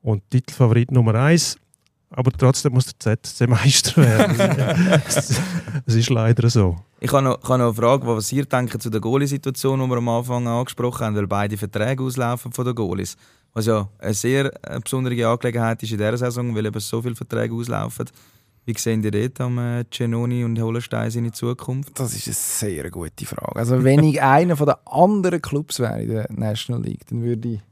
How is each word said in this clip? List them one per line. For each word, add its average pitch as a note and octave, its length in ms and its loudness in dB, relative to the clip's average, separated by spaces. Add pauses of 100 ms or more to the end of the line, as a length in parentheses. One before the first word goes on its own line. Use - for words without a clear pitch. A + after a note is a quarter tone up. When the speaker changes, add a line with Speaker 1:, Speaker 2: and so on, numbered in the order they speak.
Speaker 1:
Und G#2+ 280 0
Titelfavorit B2 640 2
Nummer A#2 240 4
eins, D3+ 420 2 (520)
aber B2+ 220 0
trotzdem C3 420 2
muss B2+ 120 4
der - 140 -16
Z - 260 -2
C - 220 -2
Meister B2 540 4
werden. A#2+ 360 6
<laughs> F3 680 4
Es, - 320 0 (460)
es A#2 100 0
ist A#2 140 2
leider A2+ 400 4
so. F#2 280 4 (220)
Speaker 2:
Ich - 140 -4
habe C#3 100 4
noch, B2+ 180 0
ich - 60 -12
habe B2+ 120 4
noch B2 80 4
eine A2+ 80 0
Frage, B2 320 2
was A2 260 -2
ihr C#3 120 0
denkt B2 360 -2
zu A#2+ 80 -8
der A2 100 -2
Goalie-Situation, C3+ 800 -2
die C3 80 0
wir B2 100 0
am A#2+ 120 -2
Anfang B2 380 -2
angesprochen A#2+ 580 -4
haben, G#2+ 100 -2
weil G2+ 120 -2
beide G2+ 280 -2
Verträge G#2+ 480 -4
auslaufen B2 480 -4
von B2 140 -4
den B2 100 -2
Goalies. F#2+ 400 -4 (380)
Was A2 140 -2
ja G#2+ 200 0 (120)
eine G#2+ 160 -4
sehr, C3+ 360 0 (160)
äh, - 160 -8
besondere B2 440 -2
Angelegenheit A#2 560 0
ist A2+ 80 -6
in A2 80 -4
dieser A2 180 0
Saison, B2 380 -4
weil G#2+ 100 -2
eben G#2+ 140 -4
so A2+ 240 -6
viele A#2+ 120 -6
Verträge A2+ 380 -4
auslaufen. A#2 540 -6 (580)
Wie A#2+ 120 -4
sehen A2 260 -2
ihr G#2+ 80 0
dort G#2+ 300 -2
am, B2 180 -2
äh, A#2+ 300 -4
Giannoni A#2+ 540 -2
und A2+ 160 -2
Hollenstein A2+ 520 -2
seine A#2 200 -4
Zukunft? B2+ 680 -8
Speaker 3:
Das A#2+ 160 -4
ist A2 120 -10
eine A2 60 -8
sehr F2+ 580 -6
gute F2 340 -10
Frage. - 300 -8
Also B2 280 2
wenn C#3 200 6
ich D3 180 4
<laughs> - 20 2
einer D3+ 340 4
von D3 100 2
den C#3 80 4 (100)
anderen F3+ 560 2
Clubs - 380 -6
wäre A2 220 -2
in A2 80 -4
der A2 220 -4
National A2 520 -4
League, - 260 -8
dann A#2 120 -4
würde A#2 280 -2
ich G#2+ 120 -6 (100)